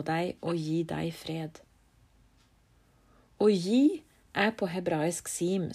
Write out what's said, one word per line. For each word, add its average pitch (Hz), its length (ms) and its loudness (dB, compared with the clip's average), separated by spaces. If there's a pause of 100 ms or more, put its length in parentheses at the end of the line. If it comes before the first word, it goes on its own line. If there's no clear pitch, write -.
deg 165 340 -4
og 170 160 -4
gi 160 220 -2 (100)
deg 160 240 -4
fred. 160 480 -10 (1800)
Å 214 160 6
gi 240 480 4 (320)
er 214 240 2
på 185 160 -2
hebraisk 170 560 -2
sim, 180 460 -2